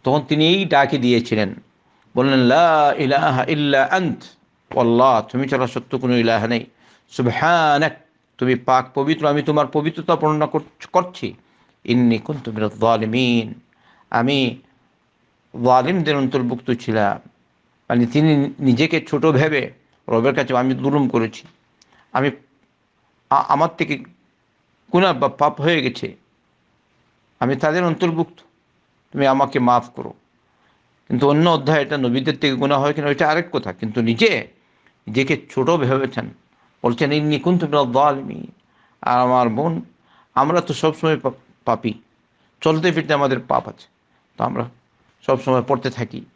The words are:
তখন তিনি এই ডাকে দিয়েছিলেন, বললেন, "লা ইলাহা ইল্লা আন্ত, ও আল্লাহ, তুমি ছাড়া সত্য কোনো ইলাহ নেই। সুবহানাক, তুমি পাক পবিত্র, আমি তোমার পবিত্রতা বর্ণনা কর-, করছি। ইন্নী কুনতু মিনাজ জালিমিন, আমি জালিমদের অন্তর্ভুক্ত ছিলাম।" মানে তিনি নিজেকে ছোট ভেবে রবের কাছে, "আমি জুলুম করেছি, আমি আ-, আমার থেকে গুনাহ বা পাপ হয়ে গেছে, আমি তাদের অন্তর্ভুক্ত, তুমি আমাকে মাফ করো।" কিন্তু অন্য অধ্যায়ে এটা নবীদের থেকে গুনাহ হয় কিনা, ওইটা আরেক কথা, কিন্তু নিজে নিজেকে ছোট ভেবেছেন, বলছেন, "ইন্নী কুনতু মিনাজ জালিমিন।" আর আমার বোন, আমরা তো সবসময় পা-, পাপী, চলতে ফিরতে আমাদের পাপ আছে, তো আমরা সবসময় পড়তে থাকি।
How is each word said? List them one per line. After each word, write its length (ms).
তখন 180
তিনি 260
এই 180
ডাকে 320
দিয়েছিলেন, 580
বললেন, 240
"লা 580
ইলাহা 460
ইল্লা 480
আন্ত, 320
ও 40
আল্লাহ, 420
তুমি 260
ছাড়া 200
সত্য 300
কোনো 180
ইলাহ 300
নেই। 200
সুবহানাক, 840
তুমি 180
পাক 380
পবিত্র, 340
আমি 160
তোমার 240
পবিত্রতা 480
বর্ণনা 320
কর-, 460
করছি। 400
ইন্নী 340
কুনতু 340
মিনাজ 200
জালিমিন, 840
আমি 520
জালিমদের 500
অন্তর্ভুক্ত 560
ছিলাম।" 580
মানে 160
তিনি 540
নিজেকে 500
ছোট 160
ভেবে 480
রবের 260
কাছে, 220
"আমি 180
জুলুম 340
করেছি, 380
আমি 180
আ-, 180
আমার 300
থেকে 200
গুনাহ 200
বা 140
পাপ 340
হয়ে 200
গেছে, 340
আমি 160
তাদের 280
অন্তর্ভুক্ত, 560
তুমি 160
আমাকে 320
মাফ 300
করো।" 240
কিন্তু 220
অন্য 200
অধ্যায়ে 320
এটা 160
নবীদের 400
থেকে 160
গুনাহ 280
হয় 120
কিনা, 140
ওইটা 220
আরেক 220
কথা, 220
কিন্তু 280
নিজে 460
নিজেকে 440
ছোট 180
ভেবেছেন, 640
বলছেন, 280
"ইন্নী 280
কুনতু 280
মিনাজ 260
জালিমিন।" 580
আর 180
আমার 300
বোন, 320
আমরা 260
তো 120
সবসময় 460
পা-, 120
পাপী, 280
চলতে 300
ফিরতে 220
আমাদের 260
পাপ 300
আছে, 180
তো 60
আমরা 260
সবসময় 460
পড়তে 220
থাকি। 360